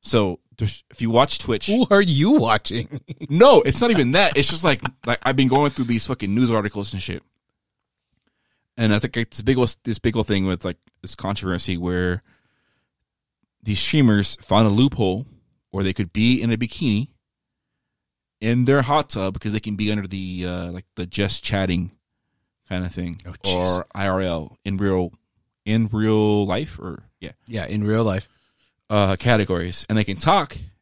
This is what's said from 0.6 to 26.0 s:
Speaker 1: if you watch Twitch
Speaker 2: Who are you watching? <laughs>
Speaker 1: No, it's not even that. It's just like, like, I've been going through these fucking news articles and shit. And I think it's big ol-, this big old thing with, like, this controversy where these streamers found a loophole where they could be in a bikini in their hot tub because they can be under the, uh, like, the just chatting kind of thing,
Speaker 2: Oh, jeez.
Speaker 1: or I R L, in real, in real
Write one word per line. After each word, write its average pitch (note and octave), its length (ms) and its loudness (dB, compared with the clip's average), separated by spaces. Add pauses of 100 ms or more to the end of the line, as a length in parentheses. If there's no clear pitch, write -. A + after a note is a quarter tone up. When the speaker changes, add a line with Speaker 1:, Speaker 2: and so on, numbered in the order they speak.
Speaker 1:
if - 120 -12
you A2+ 100 -2
watch B2 280 2
Twitch - 280 -4
Speaker 2:
Who A3 240 2
are G3+ 100 6
you E3+ 380 2
watching? A2+ 600 -2 (160)
<laughs> - 140 -16
Speaker 1:
No, A3+ 320 8
it's - 200 0
not A#3+ 100 4
even C#3 220 2
that. F3+ 240 2
It's C#3 120 2
just E3 140 -4
like, D3+ 180 2 (240)
like, A#2+ 180 -2
I've C3+ 120 0
been C3 120 4
going C#3 240 4
through B2+ 140 -4
these A#2 220 -2
fucking G2+ 260 -4
news A#2+ 180 2
articles G#2 420 -4
and F#2+ 80 -6
shit. - 220 -10 (1500)
And A2 160 2
I G#2 60 2
think - 180 -6
it's A#2 240 -6
big B2+ 160 2
ol-, B2 100 2 (160)
this A2+ 160 -6
big A2+ 180 -2
old G#2+ 100 -2
thing G2 180 0
with, F#2 200 -2
like, F2+ 120 -6 (240)
this - 140 -12
controversy F#2 600 -4
where F2+ 440 -2 (1400)
these G#2+ 160 -2
streamers A2+ 560 4
found G#2+ 320 2
a - 20 4
loophole A2 560 0 (460)
where F#2+ 120 -4
they F#2 100 -2
could F#2 200 -6
be A#2 280 2
in A#2 100 -2
a A2 60 -2
bikini A#2 520 -2 (1300)
in A#2+ 240 2
their C#3 160 4
hot C#3+ 280 0
tub F#2+ 240 -4
because G#2 200 -6
they A2 60 -2
can G#2 160 -8
be G#2 160 -2
under G#2 160 -4
the, F2+ 400 -8
uh, F2 240 -8
like, F2+ 140 -14 (100)
the F2+ 100 -6
just F#2+ 380 -4
chatting F#2 480 -2 (760)
kind F2+ 160 -6
of F2 80 -10
thing, F2 320 -10
Speaker 2:
Oh, F2 60 -16 (120)
jeez. F#2+ 120 0 (240)
Speaker 1:
or - 140 -10
I G2 140 -4
R F#2+ 140 0
L, E2 420 -6
in G2 140 -4
real, F#2 340 0 (540)
in A2 260 0
real G#2+ 540 2